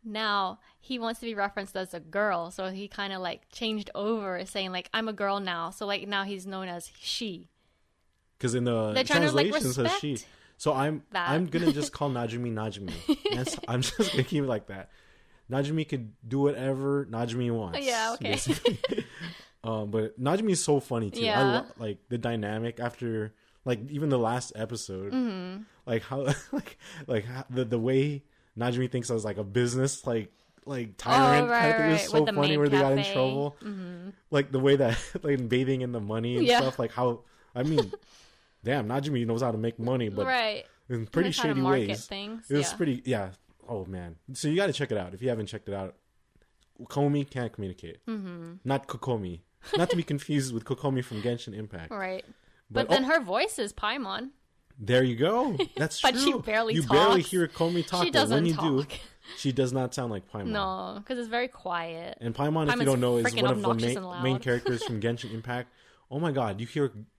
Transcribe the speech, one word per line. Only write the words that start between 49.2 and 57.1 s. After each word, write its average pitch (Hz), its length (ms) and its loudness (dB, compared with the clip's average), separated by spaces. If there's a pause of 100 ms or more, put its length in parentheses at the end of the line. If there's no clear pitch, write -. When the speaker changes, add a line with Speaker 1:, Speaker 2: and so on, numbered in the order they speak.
Speaker 2:
Not 180 120 4
to - 80 2
be 165 60 0
confused 139 500 -2
with 110 100 -4
Kokomi 131 400 -2
from 107 180 -8
Genshin 120 320 -4
Impact. 107 380 -10
Speaker 1:
Right. 190 320 -6 (480)
Speaker 2:
But, 226 160 2
Speaker 1:
But - 80 -8
then 262 100 4
Speaker 2:
oh, - 40 -2
Speaker 1:
her 320 100 6
voice 240 400 0
is 202 140 -2
Paimon. 226 560 -4 (500)
Speaker 2:
there 123 240 4
you 123 140 2
go. 208 400 2 (100)
Speaker 1:
<laughs> - 100 -12
Speaker 2:
That's - 240 -2
Speaker 1:
But - 160 2
she 277 140 2
Speaker 2:
true. 247 100 0
Speaker 1:
barely 220 340 0
Speaker 2:
You 160 80 2
barely 147 380 6